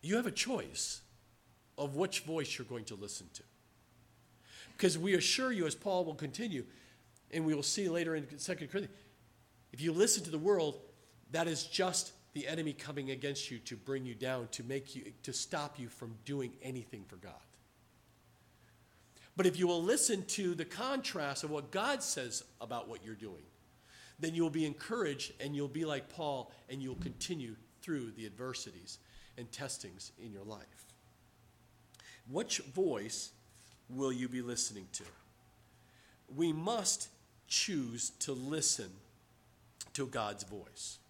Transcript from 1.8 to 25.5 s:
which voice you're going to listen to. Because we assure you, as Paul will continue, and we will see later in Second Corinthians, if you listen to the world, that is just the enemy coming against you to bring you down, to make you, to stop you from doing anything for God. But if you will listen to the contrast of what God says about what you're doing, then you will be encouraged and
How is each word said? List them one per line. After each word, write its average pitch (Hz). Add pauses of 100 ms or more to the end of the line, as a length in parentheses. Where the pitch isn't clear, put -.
which 185
voice 156
you're 123
going 113
to 110
listen 98
to. - (1300)
Because 175
we 185
assure 254
you, 185
as 151
Paul 180
will 156
continue, 151 (680)
and 160
we 156
will 143
see 196
later 165
in 147 (120)
Second 151
Corinthians, 190 (760)
if 127
you 165
listen 196
to 160
the 156
world, 165 (520)
that 165
is 160
just - (200)
the 143
enemy 156
coming 139
against 135
you 120
to -
bring 131
you 123
down, 123
to -
make 135
you, - (120)
to 131
stop 143
you 120
from 113
doing 135
anything 120
for 95
God. 90 (2000)
But 185
if 180
you 180
will 175
listen 214
to 180
the 160
contrast 202
of 151
what 143
God 233
says 123 (180)
about 113
what 101
you're 110
doing, 95 (760)
then 160
you 170
will 156
be 156
encouraged 147
and 143